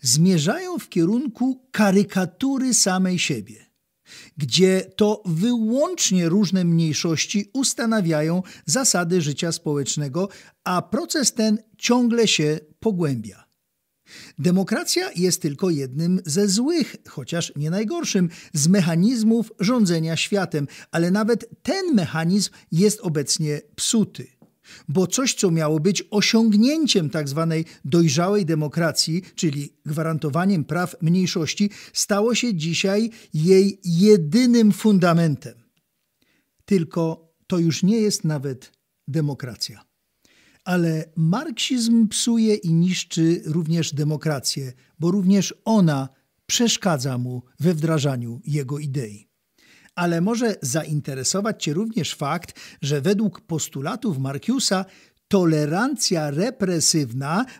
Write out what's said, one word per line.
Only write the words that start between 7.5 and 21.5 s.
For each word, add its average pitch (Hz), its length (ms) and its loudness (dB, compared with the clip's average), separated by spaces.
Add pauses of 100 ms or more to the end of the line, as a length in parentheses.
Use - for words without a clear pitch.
ustanawiają 185 880 0 (220)
zasady 180 560 0
życia 151 300 -4
społecznego, 147 800 -4 (340)
a 180 180 -2
proces 294 520 -2
ten 220 240 0 (200)
ciągle 233 500 2
się 151 320 0 (200)
pogłębia. 143 680 -4 (920)
Demokracja 208 760 0
jest 180 260 0
tylko 156 280 -2
jednym 160 560 -2
ze 180 220 0
złych, 247 480 0 (140)
chociaż 160 460 -8
nie 147 140 -4
najgorszym, 208 600 -2 (240)
z 151 140 0
mechanizmów 208 920 2
rządzenia 175 560 0
światem, 165 520 -2 (240)
ale 170 200 0
nawet 214 380 0 (140)